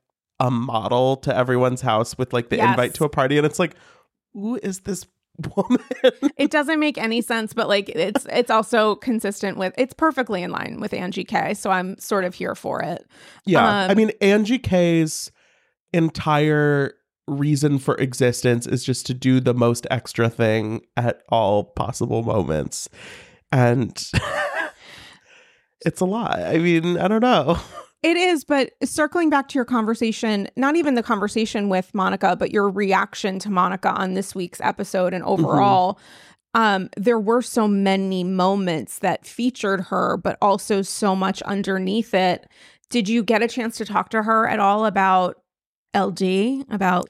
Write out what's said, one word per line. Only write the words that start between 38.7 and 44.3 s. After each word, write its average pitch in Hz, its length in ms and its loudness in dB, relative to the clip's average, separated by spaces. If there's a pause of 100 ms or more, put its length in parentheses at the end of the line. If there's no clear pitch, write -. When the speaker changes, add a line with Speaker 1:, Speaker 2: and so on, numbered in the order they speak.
Speaker 2:
that - 260 -2
featured 208 640 -2
her, 185 280 0
but - 240 -4
also 202 400 2
so 196 340 -2
much 190 280 -2
underneath 196 720 -2
it. 185 340 0 (400)
Did 240 180 0
you 233 160 0
get 214 200 2
a 233 60 2
chance 233 280 -6
to 226 80 -8
talk 202 280 -2
to 220 100 0
her 220 260 2